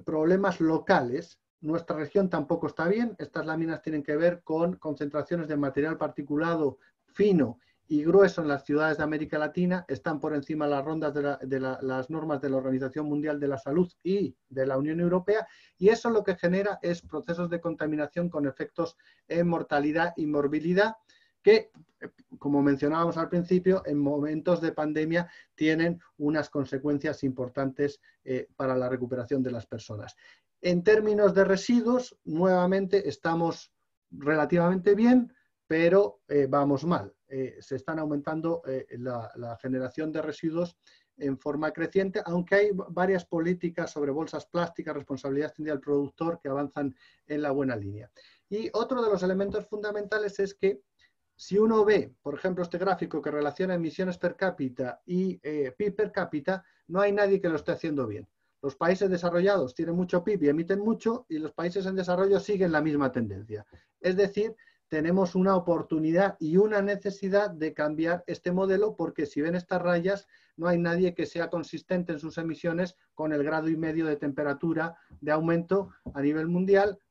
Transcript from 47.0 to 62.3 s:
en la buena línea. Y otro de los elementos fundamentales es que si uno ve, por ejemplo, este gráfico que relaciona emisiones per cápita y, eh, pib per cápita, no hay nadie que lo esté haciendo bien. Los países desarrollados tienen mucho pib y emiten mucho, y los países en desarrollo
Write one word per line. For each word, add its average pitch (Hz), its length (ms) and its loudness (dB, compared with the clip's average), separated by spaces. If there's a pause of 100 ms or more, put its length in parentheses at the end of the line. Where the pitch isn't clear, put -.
en 151 160 -4
la 147 80 0
buena 135 260 0
línea. 104 340 -10 (380)
Y 220 240 -6
otro 240 300 -2
de 220 80 2
los 185 120 2
elementos 196 440 -2
fundamentales 208 760 -4
es 190 140 -2
que - 260 0 (560)
si - 220 -2
uno 220 260 6
ve, 196 380 2
por 147 120 -6
ejemplo, 180 280 -2
este 175 160 -4
gráfico 175 420 -2
que 147 100 -4
relaciona 147 440 -2
emisiones 175 420 -4
per 175 180 -2
cápita 135 720 -4
y, 180 380 -2
eh, 143 340 -4
pib 202 180 -2
per 208 160 -2
cápita, 185 540 -4 (220)
no 180 160 0
hay 202 100 4
nadie 196 300 4
que 175 80 0
lo 160 60 2
esté 165 160 -4
haciendo 147 340 -2
bien. 107 200 -8 (360)
Los 139 120 -4
países 185 360 2
desarrollados 175 640 2
tienen 170 220 -2
mucho 180 280 0
pib 202 200 0
y 143 40 6
emiten 170 320 0
mucho, 226 480 -2
y 156 100 -6
los 151 140 -8
países 180 320 -4
en 190 100 -4
desarrollo 185 460 2